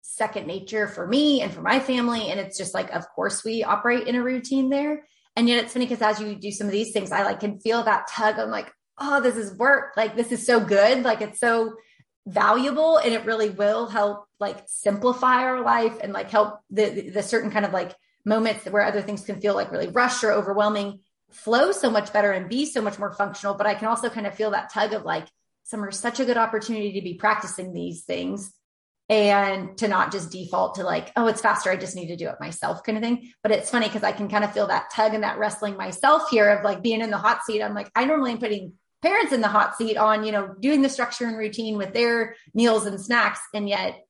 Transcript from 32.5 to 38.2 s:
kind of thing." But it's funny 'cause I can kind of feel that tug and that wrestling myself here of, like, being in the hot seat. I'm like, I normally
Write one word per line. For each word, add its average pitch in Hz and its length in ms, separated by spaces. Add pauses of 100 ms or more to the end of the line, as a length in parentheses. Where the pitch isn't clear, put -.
kind 220 140
of 220 60
thing." 240 280 (100)
But 214 120
it's - 180
funny 226 180
'cause 208 140
I 190 80
can 202 160
kind 208 160
of 208 100
feel 202 140
that 202 240
tug 220 240
and 214 80
that 202 160
wrestling 208 380
myself 269 520
here 214 200
of, 202 140
like, 190 200
being 226 180
in 220 80
the 202 80
hot 214 260
seat. 214 200
I'm 208 100
like, 202 220
I 240 100
normally 269 280